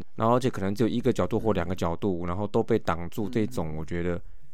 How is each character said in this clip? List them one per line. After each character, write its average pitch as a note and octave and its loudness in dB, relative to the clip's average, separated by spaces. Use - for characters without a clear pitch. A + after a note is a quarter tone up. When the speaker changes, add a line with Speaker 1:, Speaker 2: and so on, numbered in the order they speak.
Speaker 1:
然 A2 2
后 A#2 6
而 B2+ 4
且 B2 2
可 G2+ -2
能 F#2+ 0
只 A#2+ 2
有 G#2+ 4
一 G#2+ 0
个 A#2+ 2
角 G2+ 2
度 G#2+ 0
或 G#2+ 2
两 F2 2
个 F#2 -2
角 E2+ 0
度， F2 0
然 F2 -2
后 G#2 -2
都 A2+ 2
被 A2 2
挡 E2+ 0
住， G#2 -4
Speaker 2:
嗯。 F2+ -6
Speaker 1:
这 A2 2
种 D#2+ -4
我 D#2 -4
觉 F2 -2
得 F2 0